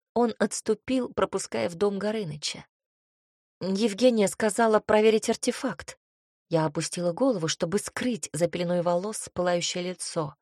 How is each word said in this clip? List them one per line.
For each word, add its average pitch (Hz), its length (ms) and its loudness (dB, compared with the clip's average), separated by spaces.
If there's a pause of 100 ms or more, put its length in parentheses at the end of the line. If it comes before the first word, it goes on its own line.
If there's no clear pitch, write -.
(140)
он 233 240 2
отступил, 233 760 -2
пропуская 196 560 -2
в 175 60 -6
дом 196 240 0
Горыныча. 190 680 -6 (920)
«Евгения 202 680 4
сказала 214 500 2
проверить 214 500 4
артефакт». - 680 -4 (500)
Я 160 180 2
опустила 170 460 -2
голову, 185 360 0
чтобы 180 320 0
скрыть - 520 -4
за 165 140 0
пеленой 175 360 0
волос 180 500 -2
пылающее 180 500 0
лицо. 175 600 -6